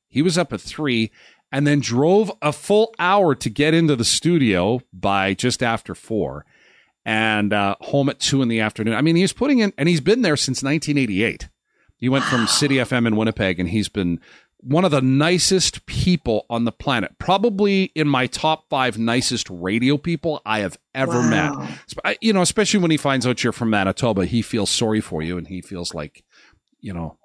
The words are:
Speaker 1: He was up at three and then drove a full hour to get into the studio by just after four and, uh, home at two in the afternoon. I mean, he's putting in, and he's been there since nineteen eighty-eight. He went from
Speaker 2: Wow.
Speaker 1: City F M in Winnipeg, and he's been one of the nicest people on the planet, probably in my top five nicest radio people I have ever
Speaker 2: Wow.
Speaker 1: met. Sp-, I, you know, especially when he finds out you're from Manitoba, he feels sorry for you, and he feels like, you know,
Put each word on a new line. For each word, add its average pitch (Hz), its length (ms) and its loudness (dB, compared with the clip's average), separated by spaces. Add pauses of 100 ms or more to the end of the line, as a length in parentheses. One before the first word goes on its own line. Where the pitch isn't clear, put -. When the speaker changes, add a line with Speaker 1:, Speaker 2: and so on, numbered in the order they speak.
Speaker 1:
He 127 140 -2
was 170 160 0
up 170 160 -4
at 101 80 -6
three 120 480 -2 (420)
and 143 140 0
then 147 140 4
drove 165 520 2 (120)
a 147 100 0
full 214 460 0
hour 180 340 4
to - 160 -4
get 147 240 2
into 160 220 4
the 117 100 0
studio 120 760 2 (120)
by 98 400 0
just 123 300 -2
after 113 320 -4
four 73 500 -6 (600)
and, 107 480 0
uh, 98 260 0
home 139 300 0
at - 100 -8
two 139 220 0
in 120 80 0
the 113 100 -2
afternoon. 110 340 -2
I 110 80 -2
mean, 165 140 2
he's 180 160 2
putting 262 280 2
in, 208 180 2
and 147 100 0
he's 170 140 2
been 220 220 2
there 156 120 2
since - 260 -4
nineteen 147 360 0
eighty-eight. 107 500 -2 (480)
He 123 140 -2
went 131 160 0
from 123 160 0
Speaker 2:
Wow. 110 60 0
Speaker 1:
City 143 340 2
F 117 100 -2
M 117 160 2
in 107 80 2
Winnipeg, 104 460 0
and 85 80 -2
he's 101 180 -2
been 87 320 -2 (380)
one 147 260 0
of 175 80 2
the 139 100 2
nicest 156 840 2
people 131 640 0
on 117 160 -2
the 113 60 -2
planet, - 460 -4
probably 196 680 2 (120)
in 156 140 0
my 127 180 2
top - 420 -2
five 127 280 -2
nicest 117 520 -2
radio 110 480 0
people 160 480 -4
I 110 140 -2
have 170 180 -4 (160)
ever 127 260 -2
Speaker 2:
Wow. 117 100 2
Speaker 1:
met. - 580 -2
Sp-, - 160 -14
I, 202 160 -2
you 220 140 2
know, 190 80 4
especially 202 400 2
when 165 100 2
he 151 60 2
finds 131 280 0
out 123 180 0
you're 120 100 0
from 113 160 -2
Manitoba, 98 560 0
he 110 160 0
feels 104 280 -2
sorry 110 300 0
for 82 220 -6
you, 87 160 -4
and 82 100 -10
he 90 140 -10
feels 87 320 -10
like, 76 320 -12 (560)
you 101 120 -12
know, 82 320 -10